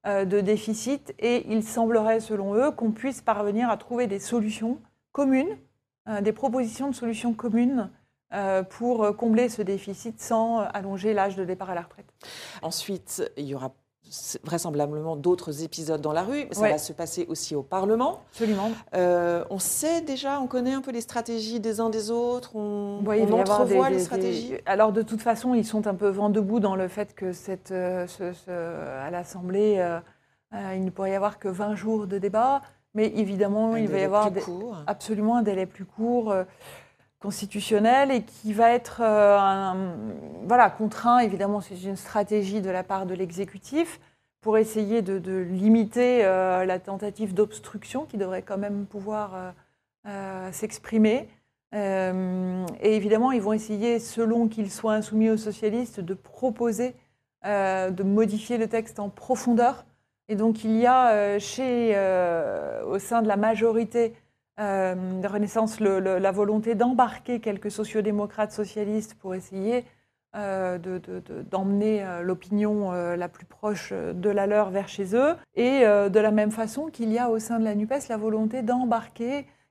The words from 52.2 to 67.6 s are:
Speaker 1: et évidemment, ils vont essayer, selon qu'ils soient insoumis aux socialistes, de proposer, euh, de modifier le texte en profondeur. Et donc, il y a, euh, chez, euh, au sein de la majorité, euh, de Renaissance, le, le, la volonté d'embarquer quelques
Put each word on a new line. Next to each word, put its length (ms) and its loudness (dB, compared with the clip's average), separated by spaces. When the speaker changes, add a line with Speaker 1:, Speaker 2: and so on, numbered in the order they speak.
Speaker 1:
et 140 4
évidemment, 380 2
ils 100 0
vont 120 0
essayer, 440 -2
selon 480 0
qu'ils 240 -2
soient 240 -2
insoumis 360 2
aux 80 2
socialistes, 600 -4
de 140 -6
proposer, 800 -2
euh, 460 0
de 120 -4
modifier 560 2
le 100 0
texte 320 -4
en 80 -6
profondeur. 760 0
Et 80 -2
donc, 280 2
il 120 2
y 100 6
a, 240 6
euh, 280 4
chez, 560 0
euh, 880 0
au 140 -2
sein 240 0
de 60 2
la 80 2
majorité, 800 2
euh, 640 -2
de 80 -2
Renaissance, 520 -2
le, 200 4
le, 160 0
la 160 2
volonté 420 0
d'embarquer 680 0
quelques 300 -6